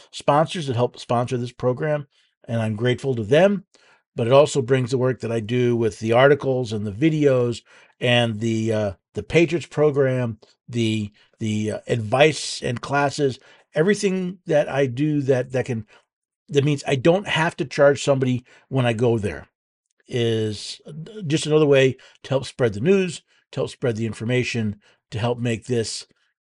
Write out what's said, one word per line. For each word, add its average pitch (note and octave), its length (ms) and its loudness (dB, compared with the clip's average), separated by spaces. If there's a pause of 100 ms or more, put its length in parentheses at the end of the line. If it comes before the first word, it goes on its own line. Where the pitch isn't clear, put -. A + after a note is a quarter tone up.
(120)
sponsors D3 560 0
that B2 80 -2
help B2 240 0
sponsor B2 380 -2
this A#2+ 140 -6
program, D3 560 -4 (400)
and A#2 140 -4
I'm A2 140 -2
grateful B2+ 400 -2
to A2+ 80 -4
them, F3 420 2 (500)
but A#2 120 -2
it B2 60 4
also C#3+ 280 6
brings B2 300 0
the C3 60 0
work B2 240 0
that A2+ 100 -6
I A2+ 80 -2
do A#2+ 360 0
with A2+ 240 0
the A2 120 -2
articles C3 640 4
and G#2+ 120 -4
the G#2 60 -6
videos C3 680 2 (380)
and A#2+ 400 2
the, A2 340 -2
uh, G#2+ 180 -2 (220)
the G#2 100 -8
Patriots D#3+ 420 2
program, C3 760 0 (280)
the, A2 440 -2 (280)
the, G#2+ 320 -2
uh, - 160 -8
advice B2 760 0
and B2 200 -4
classes, C#3 580 -2 (340)
everything F#3 720 0
that D3+ 220 0
I C#3 200 -2
do D3 340 -2
that, B2+ 320 0
that B2 120 -2
can, A2+ 220 -6 (640)
that C#3 160 0
means D3 200 -2
I C#3+ 100 0
don't E3+ 320 2
have D#3+ 300 -2
to - 80 -4
charge C#3+ 380 4
somebody C3 420 0 (220)
when C3 180 0
I A#2+ 80 2
go A#2 240 2
there F2+ 300 -6 (600)
is A2+ 720 -2 (440)
just D3 200 -2
another D3+ 200 4
way C3+ 300 4 (280)
to - 60 -18
help C3 160 -2
spread A#2 280 -2
the G2+ 80 -8
news, F#3 400 2 (300)
to C3 100 -8
help - 80 -4
spread A#2+ 260 -4
the A2+ 100 -4
information, A2+ 760 -4 (300)
to A2+ 80 -8
help A#2+ 200 -2
make A#2 260 -4
this, A#2 420 -4 (460)